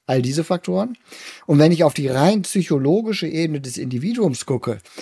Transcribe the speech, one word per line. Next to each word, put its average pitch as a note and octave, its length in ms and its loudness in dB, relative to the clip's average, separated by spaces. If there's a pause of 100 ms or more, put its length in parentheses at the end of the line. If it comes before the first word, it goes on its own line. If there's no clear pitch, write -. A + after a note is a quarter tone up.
all C3 160 0
diese C#3 220 -2
Faktoren. F#3 540 -4 (480)
Und D3 140 4
wenn D#3 120 8
ich E3+ 120 4
auf D3 100 4
die C#3 140 -4
rein D#3+ 340 2
psychologische F3 840 0
Ebene D#3 340 -4
des B2+ 160 -10
Individuums C#3+ 680 -2
gucke, A#2+ 340 -4 (220)